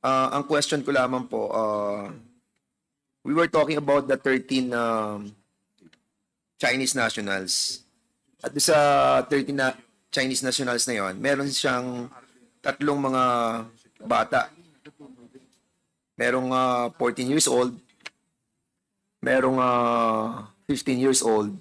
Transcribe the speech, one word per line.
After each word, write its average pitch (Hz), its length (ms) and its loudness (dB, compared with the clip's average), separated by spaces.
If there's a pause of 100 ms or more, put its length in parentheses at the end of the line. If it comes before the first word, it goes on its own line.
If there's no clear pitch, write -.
Ah, 131 320 2
ang 143 80 -4
question 147 400 0
ko 143 80 -2
lamang 127 320 0
po, 107 240 -4
ah, 104 640 -2 (1120)
we 131 80 -2
were 160 160 2
talking 147 320 2
about 143 240 2
the 131 100 2
thirteen, 131 560 0
um, 107 640 -2 (1300)
Chinese 131 340 0
nationals. 101 920 -4 (560)
At 135 200 -8
sa 156 160 4 (520)
thirteen 139 320 -2
na 131 160 0 (320)
Chinese 131 340 -2
nationals 123 460 -2
na 123 80 -2
yon, 98 240 -4
meron 139 320 0
siyang 127 560 -2 (560)
tatlong 143 360 0
mga 131 240 2 (840)
bata. 113 400 2 (1700)
Merong, 127 400 0
ah, 127 400 2
fourteen 123 320 -2
years 147 200 2
old, 123 280 2 (1400)
merong, 131 400 2
ah, 117 880 0 (200)
fifteen 131 320 -2
years 131 200 4
old 107 420 2